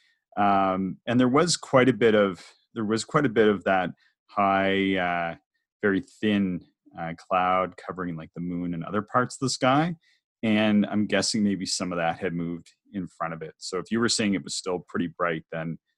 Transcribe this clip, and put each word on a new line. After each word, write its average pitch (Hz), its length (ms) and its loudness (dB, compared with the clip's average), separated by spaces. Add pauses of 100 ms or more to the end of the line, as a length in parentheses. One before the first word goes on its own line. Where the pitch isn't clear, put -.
(360)
Um, 95 720 0
and 120 140 2
there 127 100 4
was 156 260 2
quite 127 320 4
a 131 60 4
bit 110 220 4
of, 98 280 2 (300)
there 113 100 -6
was 107 220 -2
quite 147 220 0
a - 20 0
bit 107 180 4
of 101 180 2
that 92 260 2 (340)
high, 98 680 0
uh, 87 400 -2 (480)
very 95 180 2
thin, 98 640 -2 (340)
uh, 82 160 -8
cloud 92 640 0
covering, 90 380 -8
like, 78 180 -14
the 85 80 -12
moon 87 320 -4
and 82 100 -6
other 95 200 -4
parts 123 320 -2
of - 60 -20
the 131 80 -2
sky. 147 460 0 (460)
And 107 440 2
I'm 104 200 -2
guessing 101 380 0
maybe 95 220 -2
some 92 260 -4
of 87 60 -4
that 82 220 -2
had 90 140 -4
moved 85 380 -6 (220)
in 92 140 -6
front 82 260 -8
of 80 80 -12
it. 78 160 -12
So - 200 -8
if 87 140 -6
you 113 80 0
were 117 100 2
saying 104 240 0
it 82 100 -2
was 71 120 -10
still 90 320 -6
pretty 87 200 -4
bright, 82 440 -4
then 82 260 -6 (200)